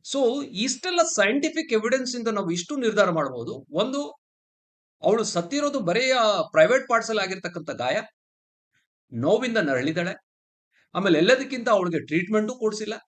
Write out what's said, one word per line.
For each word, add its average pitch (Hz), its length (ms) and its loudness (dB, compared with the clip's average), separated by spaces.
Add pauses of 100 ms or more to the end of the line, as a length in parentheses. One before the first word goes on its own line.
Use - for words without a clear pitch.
(140)
So 269 320 0
ಇಷ್ಟೆಲ್ಲ 330 560 -2
ಸೈಂಟಿಫಿಕ್ 302 720 0
ಎವಿಡೆನ್ಸ್ 247 420 0
ಇಂದ 226 120 -4
ನಾವು 196 240 -2
ಇಷ್ಟು 180 240 -4
ನಿರ್ಧಾರ 214 340 2
ಮಾಡ್ಬೋದು. 143 640 -4
ಒಂದು, 262 380 -4 (960)
ಅವಳು 208 200 2
ಸತ್ತಿರೋದು 277 560 -2
ಬರೀ 226 320 0
ಆ 214 300 2
ಪ್ರೈವೇಟ್ 165 480 4
ಪಾರ್ಟ್ಸ್ 226 200 0
ಅಲ್ಲಿ 214 140 0
ಆಗಿರ್ತಕ್ಕಂಥ 175 460 -8
ಗಾಯ, 131 320 -2 (1120)
ನೋವಿಂದ 220 440 2
ನರಳಿದಾಳೆ. 160 580 0 (800)
ಆಮೇಲೆ 185 220 4
ಎಲ್ಲದಕ್ಕಿಂತ 254 520 2
ಅವಳಿಗೆ 175 360 2
ಟ್ರೀಟ್ಮೆಂಟು 214 500 -2
ಕೊಡ್ಸಿಲ್ಲ. 214 380 -4 (200)